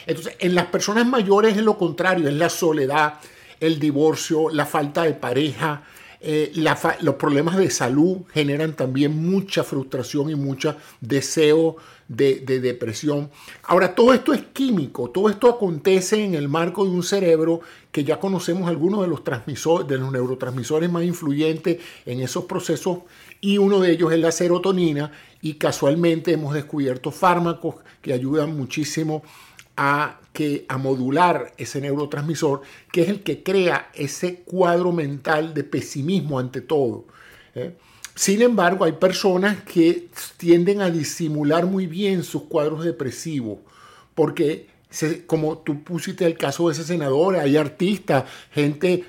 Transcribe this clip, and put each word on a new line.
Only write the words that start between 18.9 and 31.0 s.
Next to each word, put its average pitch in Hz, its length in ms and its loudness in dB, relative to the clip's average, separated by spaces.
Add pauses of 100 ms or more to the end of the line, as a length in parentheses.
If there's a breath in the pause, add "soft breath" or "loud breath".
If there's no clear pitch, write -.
de 180 80 0
los 156 160 -4
transmisor-, 151 640 -2
de 135 100 -2
los 131 140 -4
neurotransmisores 131 760 -2
más 175 140 -2
influyentes 160 760 -2 (280 loud breath)
en 123 140 -6
esos 151 240 -6
procesos, 175 540 -4 (440 loud breath)
y 202 140 2
uno 196 240 4
de 185 120 4
ellos 160 200 4
es 165 60 4
la 160 140 2
serotonina, 175 800 0 (280 loud breath)
y 156 140 -6
casualmente 160 800 0
hemos 151 200 -2
descubierto 143 580 -4
fármacos 170 640 0 (260 soft breath)
que 143 100 -4
ayudan 147 420 -2
muchísimo 151 680 -4 (560 loud breath)
a, 143 420 0 (140)
que, 147 340 -4
a 131 80 -6
modular 135 800 0